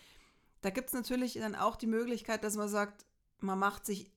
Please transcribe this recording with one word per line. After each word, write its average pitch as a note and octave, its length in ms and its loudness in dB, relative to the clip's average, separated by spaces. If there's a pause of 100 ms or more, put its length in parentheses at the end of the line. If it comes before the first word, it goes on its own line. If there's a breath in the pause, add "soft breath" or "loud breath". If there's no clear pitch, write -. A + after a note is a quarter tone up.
(600 loud breath)
Da G3 100 0
gibt's B3+ 220 -2
natürlich B3+ 440 0
dann G#3+ 200 -2
auch A3 220 2
die A3+ 100 -2
Möglichkeit, A3+ 560 0
dass G#3+ 140 -2
man G#3 100 0
sagt, G3+ 380 0 (340)
man F#3+ 180 0
macht G3+ 280 0
sich G3+ 320 -4